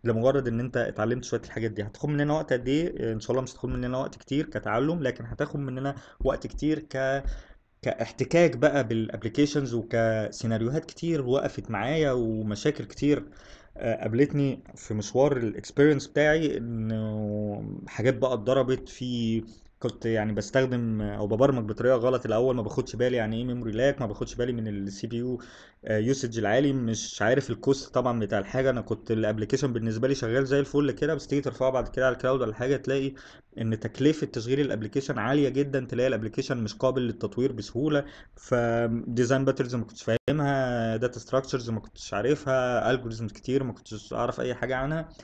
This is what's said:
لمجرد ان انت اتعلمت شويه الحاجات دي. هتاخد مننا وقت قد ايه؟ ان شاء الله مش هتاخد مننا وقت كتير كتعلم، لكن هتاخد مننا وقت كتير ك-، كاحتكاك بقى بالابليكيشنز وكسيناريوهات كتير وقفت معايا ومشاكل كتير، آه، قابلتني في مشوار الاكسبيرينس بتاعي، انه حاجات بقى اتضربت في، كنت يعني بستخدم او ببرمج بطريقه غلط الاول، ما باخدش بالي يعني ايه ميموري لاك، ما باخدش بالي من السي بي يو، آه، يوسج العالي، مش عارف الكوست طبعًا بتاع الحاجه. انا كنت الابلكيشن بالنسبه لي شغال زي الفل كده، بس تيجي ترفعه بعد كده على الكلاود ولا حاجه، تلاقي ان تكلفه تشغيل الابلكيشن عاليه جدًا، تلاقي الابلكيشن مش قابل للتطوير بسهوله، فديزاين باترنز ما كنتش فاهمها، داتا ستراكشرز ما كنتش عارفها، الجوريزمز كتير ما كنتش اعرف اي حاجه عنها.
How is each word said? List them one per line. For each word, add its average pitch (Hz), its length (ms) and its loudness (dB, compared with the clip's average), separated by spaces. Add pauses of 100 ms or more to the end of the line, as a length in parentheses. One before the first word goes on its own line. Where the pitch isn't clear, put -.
لمجرد 120 440 4
ان 117 120 0
انت 123 180 -2
اتعلمت 113 460 0
شويه - 180 -2
الحاجات 113 300 -4
دي. 101 120 -6
هتاخد 107 260 -6
مننا 147 240 2
وقت 151 200 0
قد 123 140 -2
ايه؟ 139 460 0
ان 110 60 -4
شاء - 120 -6
الله 127 100 2
مش 123 100 -8
هتاخد - 180 -8
مننا 123 280 -2
وقت - 180 -6
كتير 147 300 -2
كتعلم، 135 580 0
لكن 120 220 -2
هتاخد 143 340 -4
مننا 135 360 -4 (240)
وقت 127 280 0
كتير 151 320 0 (100)
ك-، 135 340 0 (580)
كاحتكاك 127 760 2
بقى 117 300 4
بالابليكيشنز 117 880 0
وكسيناريوهات 113 1120 0
كتير 165 400 -2
وقفت - 460 0
معايا 135 400 2
ومشاكل 110 760 0
كتير، 147 400 2 (520)
آه، 113 240 -2
قابلتني 139 600 2 (120)
في - 180 -8
مشوار 127 440 2
الاكسبيرينس 135 720 2
بتاعي، 151 500 4
انه 107 1300 -4
حاجات 117 300 0
بقى 127 160 0
اتضربت 127 560 0
في، 117 540 -2 (360)
كنت - 260 -6
يعني 110 280 0
بستخدم 117 680 0
او 104 260 -4
ببرمج 120 420 4
بطريقه 120 260 2
غلط 120 300 2
الاول، 120 300 2
ما 123 60 -2
باخدش - 340 -4
بالي 123 220 2
يعني 110 200 -2
ايه 120 60 -4
ميموري 120 280 -4
لاك، 135 300 2
ما 117 60 -2
باخدش 107 280 -6
بالي 123 180 0
من 113 140 -4
السي 101 400 -6
بي 117 100 -4
يو، 123 240 -4 (440)
آه، 110 120 2
يوسج 117 420 0
العالي، 127 340 4
مش 113 480 -2
عارف 123 280 2
الكوست - 440 0
طبعًا 123 260 2
بتاع 104 200 0
الحاجه. 127 300 0
انا 123 120 0
كنت - 300 -4
الابلكيشن 110 640 0
بالنسبه 113 340 -2
لي 135 80 2
شغال 127 300 0
زي 139 140 2
الفل 143 320 2
كده، 151 240 0
بس 139 120 -8
تيجي 143 140 0
ترفعه 131 280 0
بعد 131 180 0
كده 127 180 0
على 127 80 4
الكلاود 131 280 0
ولا 110 120 -2
حاجه، 131 240 0
تلاقي 135 360 -2 (480)
ان 110 180 0
تكلفه 143 480 2
تشغيل 123 320 -2
الابلكيشن 135 580 -2
عاليه 131 320 2
جدًا، 135 360 0
تلاقي 120 220 0
الابلكيشن 120 500 -2
مش 110 160 -2
قابل 131 280 0
للتطوير 123 500 -2
بسهوله، 139 540 0 (300)
فديزاين 120 1120 2
باترنز 131 300 0
ما 117 80 0
كنتش - 200 -12
فاهمها، 127 920 0
داتا 120 240 -2
ستراكشرز 131 500 -2
ما 110 100 -2
كنتش - 340 -12
عارفها، 127 760 2
الجوريزمز 117 400 -2
كتير 135 320 0
ما 123 100 -4
كنتش - 400 -12
اعرف 120 280 -2
اي 123 140 -2
حاجه 123 200 -2
عنها. 156 340 -2 (140)